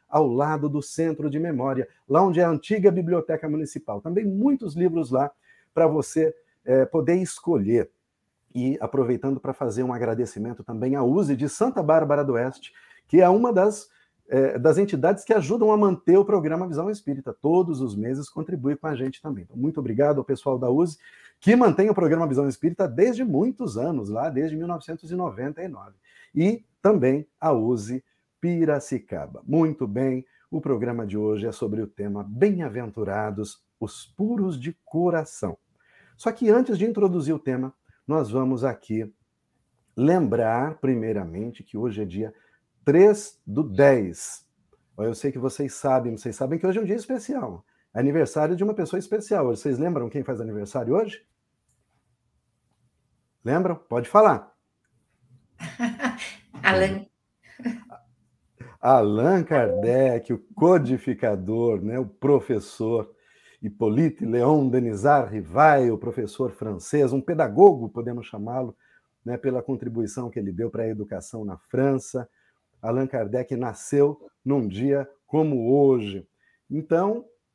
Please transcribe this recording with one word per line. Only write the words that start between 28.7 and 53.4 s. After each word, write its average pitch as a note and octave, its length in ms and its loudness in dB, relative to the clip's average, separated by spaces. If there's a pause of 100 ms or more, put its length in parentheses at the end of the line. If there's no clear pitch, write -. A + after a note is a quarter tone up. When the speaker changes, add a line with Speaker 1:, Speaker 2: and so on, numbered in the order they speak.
Speaker 1:
Muito D#3 420 0
bem, B2+ 380 -2 (260)
o D#3 100 -6
programa A#2+ 460 -4
de G2+ 120 -6
hoje G#2+ 280 -2
é A2 60 -6
sobre G#2+ 300 -6
o G#2 40 -6
tema G2+ 360 -8
Bem-aventurados G#2+ 1400 -4 (180)
os - 260 -12
puros G3 520 -4
de D3 260 -10
coração. E3 720 -2 (600)
Só - 140 -6
que A3+ 200 -2
antes A#3+ 280 4
de G3 60 0
introduzir F3+ 500 0
o D3 40 -4
tema, C3 360 -6 (320)
nós C#3 240 0
vamos C3 340 0
aqui A2 480 -6 (840)
lembrar, B2+ 840 2
primeiramente, A2 840 -4
que - 120 -14
hoje G#2+ 260 -4
é - 20 -6
dia F#2+ 300 -8 (500)
três G3+ 640 4
do A2 160 -2
dez. A2 840 2 (500)
Ó, G2+ 60 -6
eu A2+ 120 -2
sei C#3 180 -4
que C3 60 -8
vocês C3+ 360 -4
sabem, B2+ 420 0
vocês A2 200 -10
sabem C#3 220 -4
que F#3 80 -4
hoje F#3+ 120 0
é A3+ 40 -2
um G3+ 40 -4
dia G3+ 100 -2
especial. A3 680 -8 (280)
Aniversário D3+ 640 0
de F3+ 80 -2
uma G#3 120 0
pessoa F3+ 240 -4
especial. G3+ 480 -2
Vocês B2 320 -2
lembram D3 300 -2
quem C#3 140 -6
faz A#2+ 180 -6
aniversário A2 540 -4
hoje? G#3 280 -2 (2250)